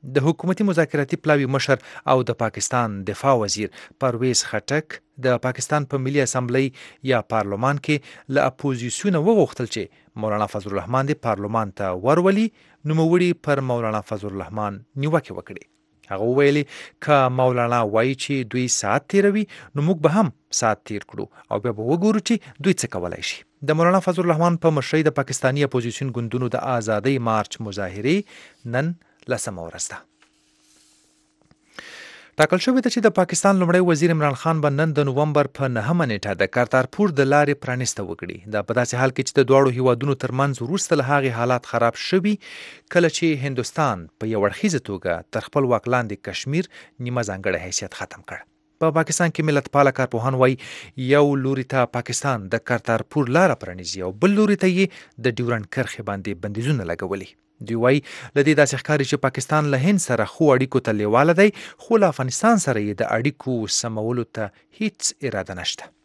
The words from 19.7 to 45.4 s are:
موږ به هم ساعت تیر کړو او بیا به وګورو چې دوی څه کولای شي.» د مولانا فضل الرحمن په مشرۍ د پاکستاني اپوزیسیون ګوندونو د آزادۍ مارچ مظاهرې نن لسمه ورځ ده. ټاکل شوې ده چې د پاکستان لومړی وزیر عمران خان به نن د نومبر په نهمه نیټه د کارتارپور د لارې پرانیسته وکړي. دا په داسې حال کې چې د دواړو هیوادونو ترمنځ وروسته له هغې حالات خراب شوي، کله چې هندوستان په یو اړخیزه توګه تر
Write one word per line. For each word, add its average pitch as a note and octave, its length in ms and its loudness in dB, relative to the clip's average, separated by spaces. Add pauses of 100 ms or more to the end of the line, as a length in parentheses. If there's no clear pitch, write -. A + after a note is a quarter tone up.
موږ F3+ 180 2
به F3+ 140 4
هم G3 80 4 (320)
ساعت A2 320 0
تیر G#2 220 -8
کړو - 120 -8 (240)
او G#2+ 140 -2
بیا A#2+ 160 -2
به A2 80 -6
وګورو G3 400 2
چې A#3 80 2 (240)
دوی F#3 160 2
څه - 100 -4 (120)
کولای F2 340 -6
شي.» - 100 -12 (300)
د D#3 100 2
مولانا F3+ 280 2
فضل F3+ 180 0
الرحمن E3+ 400 2
په D#3 100 4
مشرۍ D#3 320 2
د - 80 -2
پاکستاني C#3 520 0
اپوزیسیون B2 500 -4
ګوندونو A#2 380 -4
د - 60 -4 (120)
آزادۍ A2 400 0 (160)
مارچ G#2+ 280 -2 (100)
مظاهرې G2+ 480 -2 (600)
نن D#3+ 160 -2 (400)
لسمه G2+ 340 -6
ورځ - 240 -10
ده. - 60 -12 (2500)
ټاکل E3 240 4
شوې B3+ 220 2
ده B3 80 2
چې A#3+ 100 0
د A3 140 6
پاکستان F#3+ 420 2
لومړی F3+ 280 4
وزیر E3 280 4
عمران D3 260 0
خان D#3+ 220 0
به D3 100 2
نن D#3+ 240 0
د D3 100 2
نومبر C#3+ 380 2 (140)
په C#3 160 0
نهمه D3+ 340 0
نیټه G#2 320 -4
د F#2+ 140 2
کارتارپور B2+ 640 2
د - 20 4 (100)
لارې C#3+ 320 2
پرانیسته B2 420 -4
وکړي. F2 320 -10 (180)
دا G#2 120 0
په A2+ 120 0
داسې A#2+ 220 -2
حال C3 120 4
کې C3 140 -4
چې - 100 -10
د C#3 40 6 (100)
دواړو C3+ 260 6
هیوادونو B2+ 360 2 (100)
ترمنځ C3 300 -2 (100)
وروسته D#3+ 360 -2
له B2+ 120 0
هغې C3+ 260 2
حالات B2 340 0
خراب A#2 240 2 (120)
شوي، F#3+ 260 2 (600)
کله F3 200 4
چې D3 300 0
هندوستان B2+ 580 -2 (160)
په A2 140 -4
یو G#2 160 0
اړخیزه E3 400 -2
توګه F#2 240 -4 (240)
تر G#2+ 100 -6